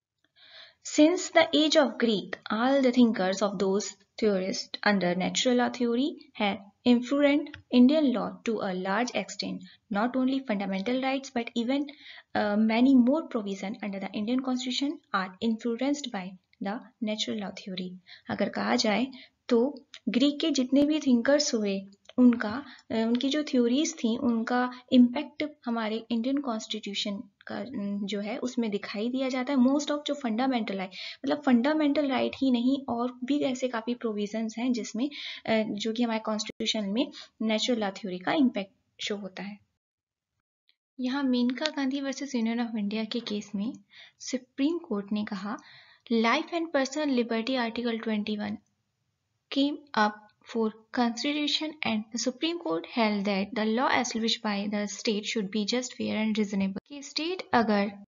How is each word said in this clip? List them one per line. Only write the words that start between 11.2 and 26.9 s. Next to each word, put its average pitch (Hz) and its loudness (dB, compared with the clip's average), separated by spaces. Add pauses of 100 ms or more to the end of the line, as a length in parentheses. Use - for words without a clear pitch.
but 233 -4 (140)
even, 277 0 (480)
uh, 208 2
many 226 6
more 277 6
provision 196 -6
under 196 -6
the 196 -8 (100)
Indian 247 0
Constitution 254 -2 (140)
are 190 -4 (140)
influenced 247 -2
by 185 -6 (360)
the 202 -4 (300)
natural 220 -4
law - -8 (120)
theory। 185 -8 (460)
अगर 208 0 (100)
कहा 214 0 (100)
जाए 220 2 (420)
तो 233 4 (580)
ग्रीक 285 2
के 320 0
जितने 269 4
भी 302 2
थिंकर्स 269 4
हुए, 208 0 (420)
उनका, 240 4 (260)
अ, - -4
उनकी 233 0
जो 302 0
थ्योरीज 254 2
थी, 226 0
उनका 247 0 (200)
इम्पैक्ट 262 6 (220)
हमारे 226 -4
इंडियन 240 0
कॉन्स्टिट्यूशन 214 -6 (300)